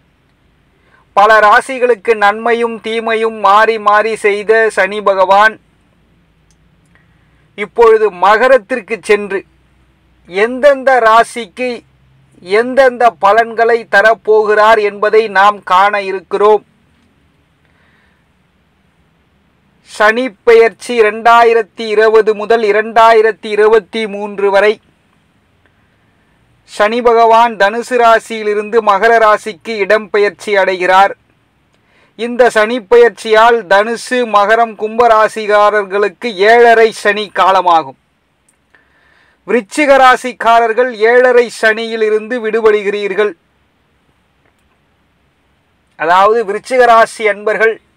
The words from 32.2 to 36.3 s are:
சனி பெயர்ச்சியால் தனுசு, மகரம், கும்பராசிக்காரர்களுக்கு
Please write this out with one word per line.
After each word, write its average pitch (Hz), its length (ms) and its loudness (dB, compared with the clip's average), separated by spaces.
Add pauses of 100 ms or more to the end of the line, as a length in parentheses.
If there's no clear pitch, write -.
சனி 226 300 -2
பெயர்ச்சியால் 226 840 2
தனுசு, 226 600 -2
மகரம், 214 500 0
கும்பராசிக்காரர்களுக்கு 208 1600 -2